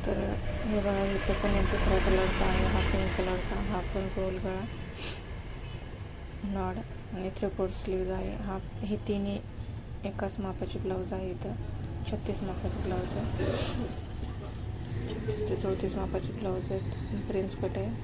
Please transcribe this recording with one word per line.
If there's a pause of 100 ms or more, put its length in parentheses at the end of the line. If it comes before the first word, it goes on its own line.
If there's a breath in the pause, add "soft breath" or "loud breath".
तर (320)
हे
बघा,
इथं
पण
एक
दुसऱ्या
कलरचा
आहे,
हा
पिंक
कलरचा,
हा
पण
गोल
गळा, (1800 loud breath)
नॉड (400)
आणि
three
fourth
स्लीव्ज
आहे.
हा, (220)
हे
तिन्ही (640)
एकाच
मापाचे
ब्लाऊज
आहे.
इथं (580)
छत्तीस
मापाचे
ब्लाऊज
आहे, (1700)
छत्तीस
ते
चौतीस
मापाचे
ब्लाऊज
आहेत. (100)
प्रिन्स
कट
आहे. (140)